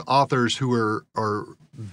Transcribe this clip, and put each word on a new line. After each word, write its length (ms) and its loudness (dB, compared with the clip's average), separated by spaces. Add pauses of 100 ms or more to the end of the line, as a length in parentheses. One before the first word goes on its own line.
authors 480 2
who 180 0
are, 320 0 (100)
are 300 -2 (460)